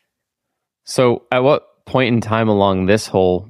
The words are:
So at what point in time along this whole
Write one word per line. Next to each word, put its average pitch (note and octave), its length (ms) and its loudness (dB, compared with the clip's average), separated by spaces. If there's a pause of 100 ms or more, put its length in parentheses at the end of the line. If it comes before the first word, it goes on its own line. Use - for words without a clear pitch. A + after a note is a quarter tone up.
(840)
So - 460 -2
at B2+ 120 0
what - 420 -2
point B2+ 280 0
in A2+ 80 0
time A2 280 -2
along G2 380 0
this A2 200 0
whole F#2 420 0